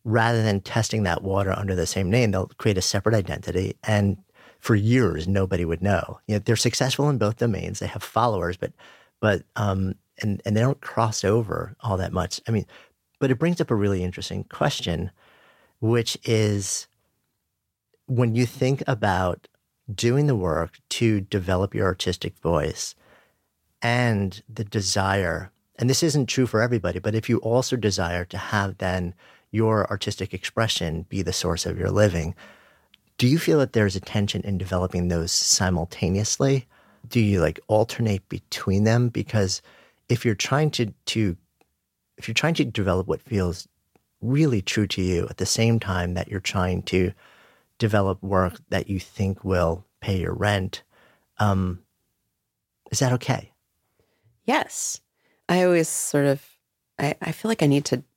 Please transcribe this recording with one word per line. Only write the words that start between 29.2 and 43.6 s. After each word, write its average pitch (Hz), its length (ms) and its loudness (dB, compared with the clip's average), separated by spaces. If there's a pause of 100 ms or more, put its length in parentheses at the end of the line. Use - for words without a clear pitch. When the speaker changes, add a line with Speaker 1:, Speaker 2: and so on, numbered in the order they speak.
Speaker 1:
your 110 380 2
artistic 101 440 -6
expression 87 760 -4
be 95 140 -4
the 87 120 -4
source 85 320 -2
of 87 120 -6
your 92 120 -2
living, 92 460 2 (840)
do 123 80 4
you 147 100 4
feel 160 220 2
that 131 140 0
there's 101 240 2
a 90 40 -8
tension 101 420 -2
in 98 140 -4
developing 90 520 -2
those 85 240 -2
simultaneously? 101 1300 0 (400)
Do 120 120 0
you, 101 220 4
like, 80 260 2
alternate 107 640 0
between 98 560 -2
them? 120 240 4
Because 104 520 -2 (460)
if 120 160 0
you're 113 120 2
trying 151 360 0
to, 117 220 -2 (140)
to, 104 280 0 (840)
if - 100 -14
you're 117 60 -6
trying 156 220 2
to 151 100 2
develop 98 420 0
what - 140 -2
feels 90 460 -2 (540)